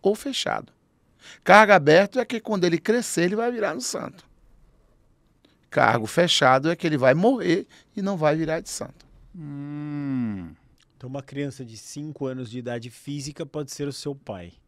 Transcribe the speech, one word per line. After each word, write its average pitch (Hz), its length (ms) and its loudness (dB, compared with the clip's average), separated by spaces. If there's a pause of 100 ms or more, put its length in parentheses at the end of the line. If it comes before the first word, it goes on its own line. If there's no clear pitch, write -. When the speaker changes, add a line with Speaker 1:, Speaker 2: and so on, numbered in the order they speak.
Speaker 1:
ou 196 120 2
fechado. - 600 -6 (680)
Cargo 208 300 8
aberto 185 480 6
é 226 60 -2
que 233 160 -6
quando 196 240 0
ele 170 120 2
crescer, 220 460 0
ele 185 120 0
vai 233 140 -2
virar 214 240 -4
no 254 60 -8
santo. - 460 -10 (1400)
Cargo 117 360 2
fechado 143 640 2
é 170 60 0
que 180 100 -8
ele 151 120 0
vai 127 160 4
morrer 190 520 0 (300)
e 208 60 -6
não 190 160 -4
vai 151 180 0
virar 160 240 -4
de - 100 -16
santo. - 360 -14 (280)
Speaker 2:
Hum. 143 1160 -6 (480)
Speaker 3:
Então 127 120 -14
uma 135 140 -10
criança 139 400 -8
de 113 140 -18
cinco 143 480 -10
anos 127 260 -8
de 123 80 -10
idade 120 300 -8
física 143 560 -12
pode 147 260 -10
ser 143 160 -8
o 139 60 -8
seu 143 200 -8
pai? 92 380 -12 (160)